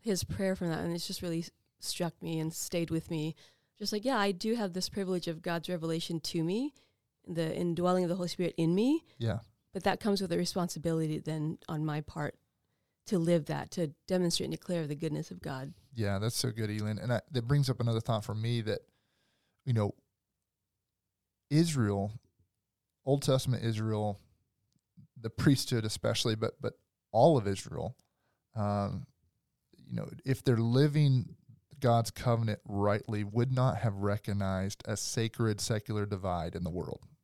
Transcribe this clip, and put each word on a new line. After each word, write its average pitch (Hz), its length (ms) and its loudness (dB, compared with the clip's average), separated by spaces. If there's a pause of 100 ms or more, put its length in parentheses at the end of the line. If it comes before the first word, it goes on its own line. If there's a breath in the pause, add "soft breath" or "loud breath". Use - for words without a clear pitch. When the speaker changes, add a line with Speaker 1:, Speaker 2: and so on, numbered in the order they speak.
Speaker 1:
his 190 240 0
prayer 190 320 -2
from 180 120 -2
that, 160 160 -2
and 170 100 -2
it's 175 120 -6
just 185 160 -8
really 170 180 -2
s-, 170 100 -8 (300)
struck - 420 -4
me 165 160 -2
and 160 140 -2
stayed 170 380 -2
with 165 200 -2
me. 160 240 -2 (440 soft breath)
Just 208 140 -6
like, 214 120 -4
yeah, 254 140 2
I 202 140 2
do 220 220 -2
have 208 200 -2
this 180 140 -2
privilege 185 400 -2
of 165 140 -6
God's 170 260 -4
revelation 165 520 -2
to 165 240 -2
me, 226 300 0 (520 soft breath)
the 165 300 -2
indwelling 180 480 2
of 165 60 0
the 180 60 0
Holy 180 120 -2
Spirit 170 280 -2
in 165 180 4
me. 254 300 4 (140 soft breath)
Speaker 2:
Yeah. 113 220 0 (320)
Speaker 1:
But 185 120 -6
that 190 160 2
comes 202 200 2
with 190 120 -2
a 170 40 2
responsibility 165 840 0
then 156 400 -4 (100)
on 156 160 -2
my 151 160 -2
part 147 360 -6 (680)
to 190 120 0
live 165 280 4
that, 143 260 -6
to 165 160 -2 (180)
demonstrate 175 400 2
and 135 60 -4
declare 165 340 -4
the 147 80 -4
goodness 151 360 -4
of 180 100 -14
God. 139 320 -8 (220)
Speaker 2:
Yeah, 101 240 0
that's 113 180 0
so 120 160 0
good, 110 180 -4
Elin. 107 280 -2
And 123 140 -2
I, 120 80 2 (120)
that 120 160 -2
brings 143 200 4
up 127 120 -2
another 117 200 2
thought 110 240 -2
for 110 100 -6
me 117 280 0
that, 104 180 -2 (840)
you 135 80 0
know, 107 220 2 (1600)
Israel, 117 640 4 (920)
Old 139 180 2
Testament 127 420 2
Israel, 107 540 0 (1000)
the 113 100 -4
priesthood 131 540 4
especially, 113 500 0
but, 110 260 -2
but 113 140 -4 (380)
all 143 240 8
of 104 100 2
Israel, 98 500 -4 (600)
um, 101 500 0 (800)
you - 100 -6
know, - 120 -6 (160)
if 135 200 0
they're 123 120 6
living 131 800 4 (440)
God's 117 300 4
covenant 113 560 0
rightly, 104 580 0
would 117 280 0
not 127 260 2
have 104 180 0
recognized 98 880 -2
a 110 100 -2
sacred 113 640 0
secular 107 460 -2
divide 92 480 -2
in 90 100 -4
the 80 60 -2
world. 82 300 -6 (240)